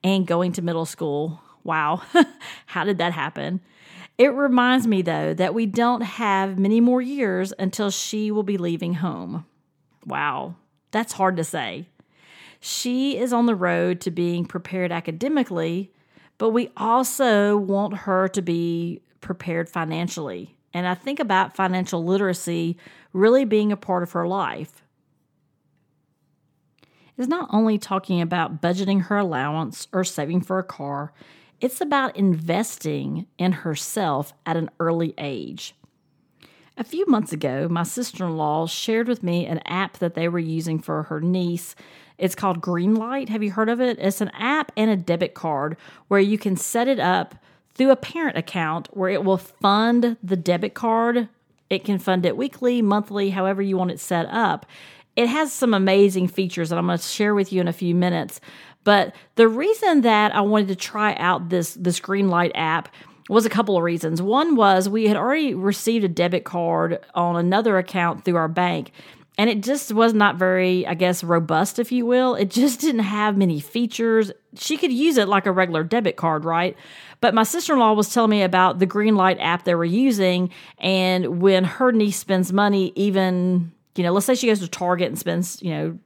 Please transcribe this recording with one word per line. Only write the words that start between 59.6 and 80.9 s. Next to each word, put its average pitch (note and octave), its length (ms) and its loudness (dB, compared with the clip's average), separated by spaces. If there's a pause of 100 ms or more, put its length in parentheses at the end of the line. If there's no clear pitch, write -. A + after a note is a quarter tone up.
that G#3+ 340 4
I G#3 60 2
wanted G#3 260 4
to F#3+ 80 -2
try G#3 400 -2
out F3 340 -2
this, F3 240 -2
this F3 260 0
Greenlight F#3+ 540 0
app D#3+ 400 -4 (340)
was A3 200 4
a - 20 2
couple G3+ 260 0
of E3+ 60 2
reasons. E3 400 -2
One C4+ 340 2
was G3 320 6
we G#3+ 200 0
had G#3 100 4
already B3+ 380 0
received G3+ 500 0
a F#3 40 0
debit F3 340 0
card E3+ 600 -2 (120)
on F3 200 0
another F#3+ 440 2
account F3+ 440 -2
through F3 120 0
our D#3+ 120 0
bank, E3+ 440 -2 (440)
and G#3+ 140 2
it G#3 140 -2
just C4+ 280 -2
was A3+ 220 4
not G#3 220 4
very, F#3 500 2
I - 80 -4
guess, F3+ 300 0
robust, E3+ 560 0
if A#3+ 120 -2
you B3 140 0
will. B3 300 2
It G3 160 0
just B3 300 2
didn't C4 200 2
have G#3 340 0
many F3+ 240 2
features. A3+ 720 0 (240)
She - 220 -4
could D4+ 160 0
use C#4+ 240 4
it G3+ 100 4
like G3 200 2
a F#3+ 40 2
regular F3+ 320 2
debit G#3+ 340 0
card, D#3 280 0
right? E3+ 320 0 (420)
But A3+ 140 4
my A3+ 80 6
sister-in-law B3 520 4
was G#3 200 0
telling A3+ 160 4
me G#3 140 4
about F3+ 340 4
the F#3 80 4
Greenlight G3 540 4
app E3+ 240 -2
they F3+ 100 2
were E3+ 120 2
using, F#3 640 2 (260)
and F#3 640 0